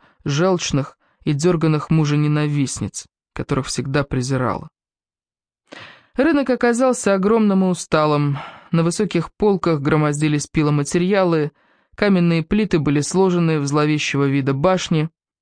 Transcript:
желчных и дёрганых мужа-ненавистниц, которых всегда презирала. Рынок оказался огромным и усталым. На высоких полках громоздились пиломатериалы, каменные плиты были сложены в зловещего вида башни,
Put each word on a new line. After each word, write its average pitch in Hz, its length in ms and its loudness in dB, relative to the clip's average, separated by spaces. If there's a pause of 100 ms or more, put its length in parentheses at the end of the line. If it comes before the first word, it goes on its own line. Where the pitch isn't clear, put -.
(240)
желчных 156 720 -2 (260)
и 156 100 -2
дёрганых 156 560 0
мужа-ненавистниц, 147 1200 -2 (260)
которых - 340 -4
всегда 135 360 -4
презирала. 131 680 -4 (1500)
Рынок 285 340 2
оказался 240 640 0
огромным 196 500 2
и 185 40 2
усталым. 151 720 0 (340)
На 165 120 2
высоких 170 500 -2
полках 175 480 0
громоздились 151 640 0
пиломатериалы, 160 1040 0 (440)
каменные 170 480 2
плиты 208 360 0
были 147 220 0
сложены 175 580 0
в 143 80 -2
зловещего 147 580 0
вида 139 280 0
башни, 160 560 0 (320)